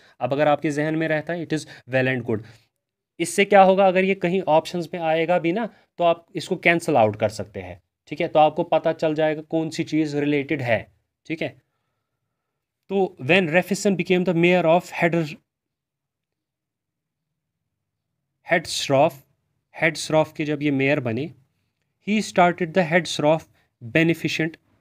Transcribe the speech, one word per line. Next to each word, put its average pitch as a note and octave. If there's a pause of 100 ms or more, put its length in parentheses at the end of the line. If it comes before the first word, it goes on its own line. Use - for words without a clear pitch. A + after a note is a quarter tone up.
(200)
अब B2+
अगर D3+
आपके D3
जहन D3+
में D#3+
रहता D#3
है, E3+
it D#3+
is D3+ (280)
well C3
and A#2
good। A2 (800)
इससे E3+
क्या G3+
होगा, F#3+
अगर F#3
ये F#3+
कहीं F#3
ऑप्शंस D#3+
में F3+
आएगा E3
भी E3
ना, G#3+ (280)
तो F3
आप E3+ (100)
इसको F3
कैंसिल E3+
आउट A2
कर A2
सकते -
हैं, F2+ (260)
ठीक D3+
है। E3
तो D#3
आपको D3+
पता D#3+
चल D#3+
जाएगा D#3
कौन D#3+
सी D#3+
चीज़ D3+
रिलेटेड D3
है, A2+ (360)
ठीक D#3+
है। C#3 (1300)
तो G3
when E3+
Refison F#3
became F3+
the F3+
mayor F3
of E3+ (200)
Heder-, E3 (3250)
Hedstroof, D#3 (680)
Hedstroof D#3
के D#3
जब D3
ये D3
मेयर C#3
बने, B2 (800)
he G#3
started F3
the D#3
Hedstroof D#3 (420)
Beneficent D#3+ (260)